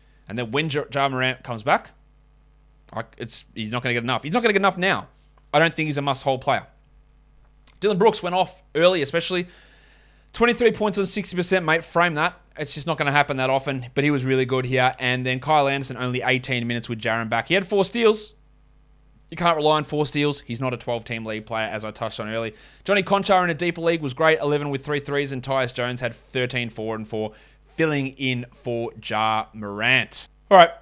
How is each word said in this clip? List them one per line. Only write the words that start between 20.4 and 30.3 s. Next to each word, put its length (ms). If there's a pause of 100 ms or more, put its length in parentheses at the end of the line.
He's 200
not 120
a 40
twelve-team 500
league 200
player, 200
as 180
I 60
touched 300
on 80
earlier. 240 (320)
Johnny 180
Conchar 420
in 60
a 40
deeper 260
league 220
was 120
great, 260
eleven 300
with 140
three 160
threes, 320
and 100
Tyus 320
Jones 260
had 140
thirteen, 560
four 240
and 140
four, 240 (320)
filling 440
in 460
for 380 (100)
Ja 520
Morant. 760 (220)